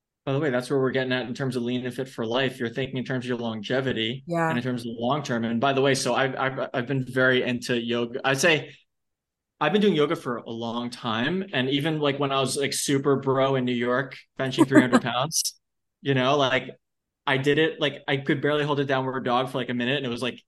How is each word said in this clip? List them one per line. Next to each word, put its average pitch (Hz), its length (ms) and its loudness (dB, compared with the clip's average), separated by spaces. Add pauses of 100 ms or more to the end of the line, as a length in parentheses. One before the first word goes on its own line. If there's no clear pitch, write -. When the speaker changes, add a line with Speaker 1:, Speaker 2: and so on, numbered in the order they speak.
(260)
Speaker 1:
By 139 80 0
the 139 60 2
way, 156 100 2
that's 123 200 -2
where 143 100 2
we're 131 120 2
getting 127 220 0
at 123 140 0
in 123 60 -6
terms 127 220 -4
of 120 80 -2
lean 123 220 -2
and 123 80 -6
fit 135 140 -6
for 120 180 -6
life. 120 340 -2
You're 117 100 -2
thinking 131 280 -4
in 123 80 -4
terms 127 200 -4
of 120 40 -8
your 123 80 0
longevity 117 920 -2
Speaker 2:
Yeah. 165 220 0
Speaker 1:
and 160 80 0
in 123 60 -4
terms 123 180 -4
of 120 60 -8
the 113 120 -10
long 131 240 0
term. 117 200 -2
And 117 160 0
by 139 140 2
the 131 80 2
way, 135 140 4
so 131 180 0
I've, 131 220 2
I've, 135 380 -2
I've 123 140 -2
been 135 180 -2
very 127 360 4
into 120 380 -2
yoga. 117 440 -2
I'd 135 160 2
say 151 320 2 (880)
I've 151 120 2
been 202 100 4
doing 196 140 4
yoga 151 200 2
for 120 220 -6
a 110 140 -10
long 117 380 -6
time. 131 640 -2
And 131 160 0
even, 151 300 0
like, 143 200 0
when 143 120 0
I 135 80 0
was, 131 180 0
like, 139 160 -2
super 139 420 2
bro 135 400 2
in 127 100 0
New 123 80 0
York, 123 440 -2 (220)
benching 135 280 2
three 135 140 8
hundred 127 200 6
Speaker 2:
<laughs> 113 120 -4
Speaker 1:
pounds, 135 460 -2 (420)
you 139 120 2
know, 131 240 4
like, 131 320 2 (580)
I 139 100 4
did 143 220 2
it, 160 200 2
like, 143 280 -2
I 143 100 0
could 139 240 -2
barely 147 220 2
hold 143 160 0
a 143 60 0
downward 131 380 -2
dog 123 260 0
for, 135 100 -4
like, 120 100 -6
a 127 60 -4
minute. 123 220 0
And 135 80 -4
it 123 40 -4
was, 117 140 -6
like, 120 240 -6